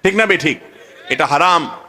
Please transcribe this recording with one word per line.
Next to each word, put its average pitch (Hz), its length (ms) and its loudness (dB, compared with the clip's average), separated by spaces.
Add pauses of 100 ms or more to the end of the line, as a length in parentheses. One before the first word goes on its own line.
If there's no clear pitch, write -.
ঠিক 196 140 0
না 220 100 2
বেঠিক? 160 340 -2 (480)
এটা 135 180 0
হারাম। 156 440 2 (180)